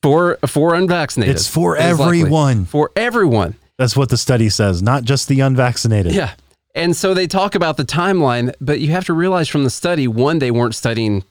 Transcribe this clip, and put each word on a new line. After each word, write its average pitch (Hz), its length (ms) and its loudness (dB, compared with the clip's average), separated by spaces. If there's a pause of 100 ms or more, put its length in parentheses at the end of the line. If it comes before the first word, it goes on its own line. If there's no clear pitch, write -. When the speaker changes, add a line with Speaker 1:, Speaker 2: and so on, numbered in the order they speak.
Speaker 1:
For, 165 360 2 (100)
for 156 260 0
unvaccinated 170 640 0
Speaker 2:
It's - 120 -4
for 170 280 0
Speaker 1:
is 165 240 2
likely. 170 220 2
Speaker 2:
everyone. 143 440 2
Speaker 1:
For 147 300 -2
everyone. 170 600 0 (220)
Speaker 2:
That's 127 200 0
what 139 120 2
the 123 80 0
study 113 320 2
says, 95 320 0
not 123 220 0
just 131 240 -2
the 135 140 2
unvaccinated. 123 720 0
Speaker 1:
Yeah. 170 200 -2 (400)
And 170 220 -2
so 190 180 0
they 185 140 0
talk 190 280 -2
about 170 200 0
the 147 80 -4
timeline, 139 760 0
but 143 180 -2
you 151 120 0
have 180 140 -2
to 175 80 -2
realize 175 360 0
from 143 160 0
the 127 40 2
study, 160 380 -2
one, 131 320 0
they 127 120 0
weren't 117 240 0
studying 110 560 -2